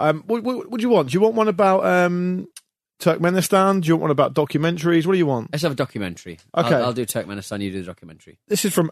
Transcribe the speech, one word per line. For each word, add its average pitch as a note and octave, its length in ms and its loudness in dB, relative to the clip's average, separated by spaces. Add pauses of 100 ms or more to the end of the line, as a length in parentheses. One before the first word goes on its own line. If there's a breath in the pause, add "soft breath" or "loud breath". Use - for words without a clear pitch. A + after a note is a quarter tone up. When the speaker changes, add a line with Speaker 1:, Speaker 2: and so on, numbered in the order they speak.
(100)
Speaker 1:
Um, D#3 160 -4
what, A3+ 160 -2
what, B3 280 -6
what A#3 80 -6
do G#3+ 40 -2
you A#3+ 80 0
want? E3 180 4
Do B2+ 60 -4
you F#3 80 2
want A3+ 140 2
one G#3+ 120 2
about, F#3+ 380 2
um, F3+ 600 0 (520)
Turkmenistan? F#3 800 2
Do D#3 60 -2
you E3 80 4
want D#3 60 -2
one D#3 80 0
about C3+ 240 2
documentaries? E3 720 0
What F#3+ 60 2
do F#3+ 60 2
you E3 80 2
want? B2 260 -2
Speaker 2:
Let's D3+ 100 -4
have D#3+ 100 0
a B2+ 40 -6
documentary. F2+ 640 -6 (180)
Speaker 1:
Okay. A#2+ 180 2
Speaker 2:
I'll, A#2+ 120 2
I'll B2 60 -2
do A#2 120 -4
Turkmenistan, G2+ 560 -8
you G2 100 -4
do F#2+ 100 -8
the F2+ 60 -12
documentary. E2+ 520 -20 (100)
Speaker 1:
This G#3 160 0
is G3 80 0
from E3 200 0